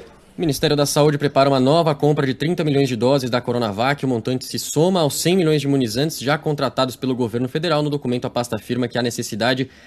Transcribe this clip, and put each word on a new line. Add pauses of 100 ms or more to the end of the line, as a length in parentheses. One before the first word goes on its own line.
(360)
O
Ministério
da
Saúde
prepara
uma
nova
compra
de
trinta
milhões
de
doses
da
Coronavac.
O
montante
se
soma
aos
cem
milhões
de
imunizantes
já
contratados
pelo
governo
federal.
No
documento,
a
pasta
afirma
que
há
necessidade (180)